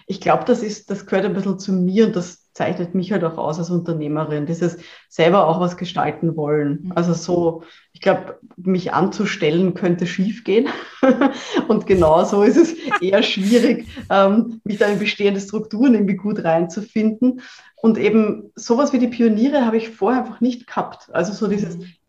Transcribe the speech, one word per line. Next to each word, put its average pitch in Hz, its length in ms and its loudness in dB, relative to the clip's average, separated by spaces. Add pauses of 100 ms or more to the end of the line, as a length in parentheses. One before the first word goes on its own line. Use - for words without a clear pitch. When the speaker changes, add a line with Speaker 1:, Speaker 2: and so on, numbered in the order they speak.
Speaker 1:
Ich - 140 -8
glaub, - 240 0
das 226 180 2
ist, - 260 -10
das 196 160 -8
gehört 202 200 0
ein 185 80 -2
bisschen 190 260 -4
zu 196 140 -4
mir 185 340 2
und - 80 -4
das - 380 -8
zeichnet 180 420 -4
mich 185 160 -2
halt 180 120 0
auch 160 140 -4
aus 156 220 -4
als 175 100 -6
Unternehmerin, 151 760 -4
dieses 170 320 -4 (320)
selber 175 380 4
auch 170 120 0
was 175 180 -2
gestalten 160 600 -4
wollen. 147 460 -2
Speaker 2:
Mhm. 185 60 -10
Speaker 1:
Also 175 240 0
so, 170 500 -2 (300)
ich - 80 -20
glaub, - 380 -2 (180)
mich 180 360 -2
anzustellen 175 800 0
könnte 175 340 -2
schief 190 360 -4
gehen. 226 240 2 (340)
<laughs> 262 60 4 (600)
Und 214 200 0
genau 175 360 4
so 202 200 2
ist 254 140 6
es 330 160 4
Speaker 2:
<laughs> 220 280 -4
Speaker 1:
eher 196 220 2
schwierig, 226 640 2 (220)
ähm, 196 540 2
mich 202 140 -6
da 208 100 4
in 202 120 0
bestehende 202 420 0
Strukturen 214 520 0
irgendwie 202 240 2
gut - 260 -4
reinzufinden. 214 1000 0 (340)
Und 226 220 0
eben 214 580 0
sowas 269 380 0
wie 240 60 2
die 240 80 2
Pioniere 233 580 2
habe 226 120 0
ich 220 120 -2
vorher 240 320 0
einfach - 200 -8
nicht 240 260 -2
gehabt. - 460 -10
Also 185 200 -2
so 208 140 -4
dieses 185 300 -4
Speaker 2:
Mhm. - 80 -14 (220)